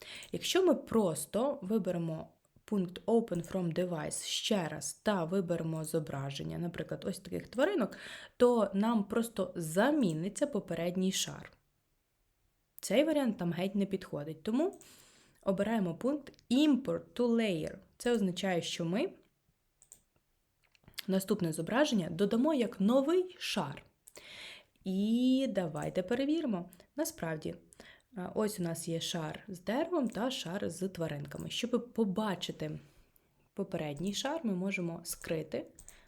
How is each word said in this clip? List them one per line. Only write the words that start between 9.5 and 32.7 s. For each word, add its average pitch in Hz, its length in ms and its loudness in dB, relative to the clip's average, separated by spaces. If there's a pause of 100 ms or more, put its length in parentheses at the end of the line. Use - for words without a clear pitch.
заміниться 190 920 2
попередній 185 640 0
шар. - 400 -4 (1300)
Цей 226 240 4
варіант 285 340 2
там 175 140 0
геть 185 240 -2
не 196 100 2
підходить, 160 580 -6
тому 294 360 0 (640)
обираємо 196 540 0
пункт 269 380 -2 (180)
Import 247 520 4 (120)
to 240 120 2
Layer. 208 500 2 (200)
Це 240 140 0
означає, 185 500 2
що - 240 -2
ми 220 240 0 (2000)
наступне 190 460 2
зображення 208 560 0
додамо 214 440 2
як 240 260 0
новий 277 600 4
шар. - 460 -4 (1000)
І 240 640 4
давайте 160 540 0
перевіримо. 254 640 0 (260)
Насправді, 170 600 -4 (600)
е, 180 180 -6
ось 208 240 0
у 180 40 -2
нас 165 240 -4
є 165 120 0
шар 160 480 -4
з 185 120 -10
деревом 294 500 0
та 226 220 -2
шар 202 380 -4
з 180 180 -4
тваринками. 160 640 -6
Щоб 240 440 -2
побачити 180 840 -2 (720)